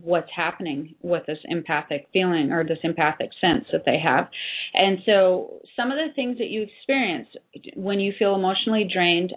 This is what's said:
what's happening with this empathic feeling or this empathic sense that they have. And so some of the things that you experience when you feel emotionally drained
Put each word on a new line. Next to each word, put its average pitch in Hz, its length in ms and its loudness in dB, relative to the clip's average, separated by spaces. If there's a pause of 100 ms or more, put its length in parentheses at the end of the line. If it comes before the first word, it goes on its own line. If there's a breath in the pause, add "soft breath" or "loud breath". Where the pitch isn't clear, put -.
what's 170 340 0
happening 160 680 -4
with 175 240 -2
this 156 180 -6
empathic 156 640 -4
feeling 170 400 2
or 165 120 2
this 160 180 -2
empathic 160 480 0 (100)
sense 170 320 2
that - 140 0
they 147 180 4
have. 147 240 2 (460 loud breath)
And 190 320 4
so 185 560 4 (140)
some 247 160 -2
of 277 60 -4
the 302 180 -4
things 247 240 -4
that 233 100 -4
you 214 140 -4
experience 208 640 -2 (480)
when 196 240 -2
you 196 180 0
feel 202 160 4
emotionally 190 580 0
drained 175 460 2